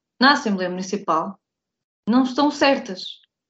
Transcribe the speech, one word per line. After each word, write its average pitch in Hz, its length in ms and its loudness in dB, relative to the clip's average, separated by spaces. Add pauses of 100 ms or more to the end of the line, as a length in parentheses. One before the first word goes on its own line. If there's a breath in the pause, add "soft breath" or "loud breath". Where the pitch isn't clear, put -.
(200)
na 269 120 6
Assembleia 196 380 -2
Municipal 185 680 -4 (720)
não 254 140 4
estão 285 280 0
certas, 277 720 -2 (300)